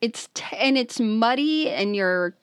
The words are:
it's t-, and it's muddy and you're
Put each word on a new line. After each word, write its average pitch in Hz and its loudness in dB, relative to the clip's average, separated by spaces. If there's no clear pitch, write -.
it's - -6
t-, - -10
and 269 2
it's 254 -2
muddy 254 2
and 202 -2
you're 180 0